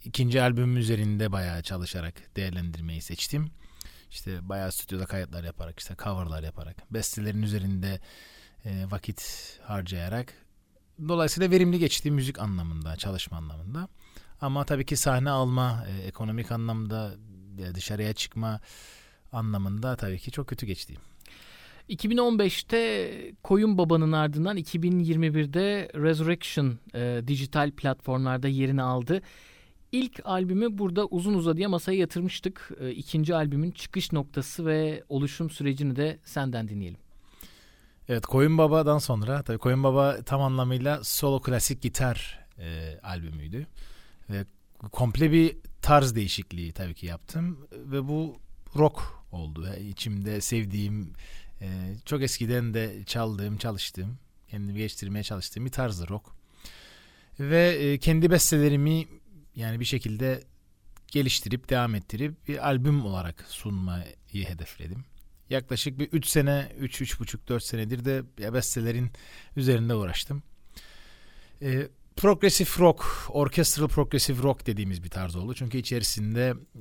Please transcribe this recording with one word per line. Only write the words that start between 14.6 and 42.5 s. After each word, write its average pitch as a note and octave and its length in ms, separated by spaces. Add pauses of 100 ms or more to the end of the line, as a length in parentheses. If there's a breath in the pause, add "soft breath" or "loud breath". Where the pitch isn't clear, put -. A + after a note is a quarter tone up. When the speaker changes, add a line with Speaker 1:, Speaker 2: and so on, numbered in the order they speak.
Speaker 1:
tabii C3+ 220
ki D3 100
sahne C3 340
alma, B2+ 580
e, F#2+ 180
ekonomik A2 460
anlamda, A2 640 (440)
e, F2+ 160
dışarıya G#2 380
çıkma A2 480 (720 loud breath)
anlamında G#2+ 640
tabii F#2+ 220
ki - 120
çok - 180
kötü A#2 180
geçti. F#2 280 (920 loud breath)
Speaker 2:
İki G#3 220
bin A#3+ 80
on A#3+ 200
beşte G#3+ 760 (300)
Koyun G#3 360
Baba'nın D#3+ 340
ardından D#3 440
iki E3 260
bin F3+ 160
yirmi D#3+ 360
birde F3 600
Resurrection, D#3 840 (160)
e, A#2+ 320
dijital C#3+ 440
platformlarda C3 800
yerini C3+ 340
aldı. B2+ 400 (680 loud breath)
İlk B3+ 320
albümü F#3+ 540
burada G3 280
uzun F#3 280
uzadıya E3+ 340
masaya F#3+ 300
yatırmıştık. F3+ 720 (100)
E, C3 100
ikinci D#3 440
albümün D3+ 360
çıkış - 420
noktası D3 540
ve D#3 420
oluşum C#3+ 420
sürecini C#3 460
de D3+ 280
senden B2 440
dinleyelim. G2 320 (1080 loud breath)
Speaker 1:
Evet, A#2 180
Koyun D3 320
Baba'dan D3+ 400
sonra, C3 440
tabii A2+ 160
Koyun C3 260
Baba C#3 420
tam C#3 140
anlamıyla C3 640
solo C#3 360
klasik B2+ 420
gitar, - 640 (120)